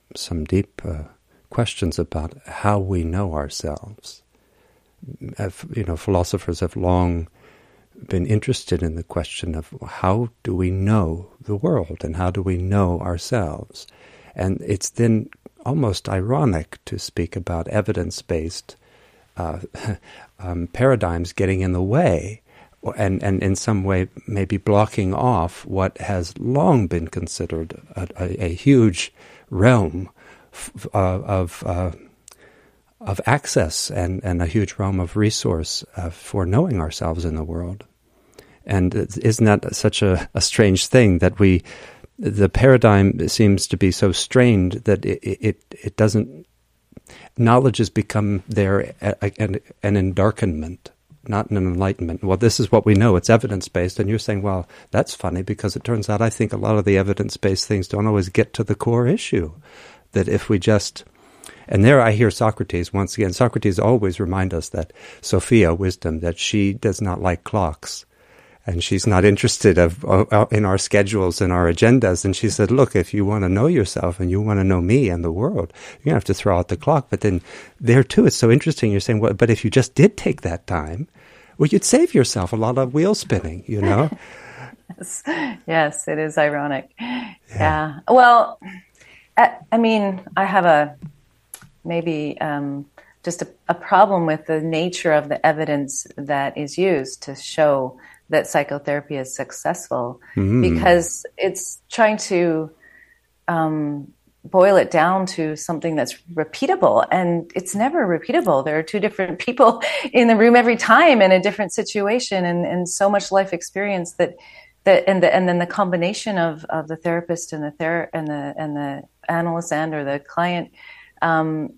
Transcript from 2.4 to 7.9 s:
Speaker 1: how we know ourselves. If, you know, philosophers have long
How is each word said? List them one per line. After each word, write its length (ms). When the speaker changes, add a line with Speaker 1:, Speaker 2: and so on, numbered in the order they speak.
Speaker 1:
how 340
we 240
know 300
ourselves. 880
If, 260
you 100
know, 120
philosophers 640
have 140
long 540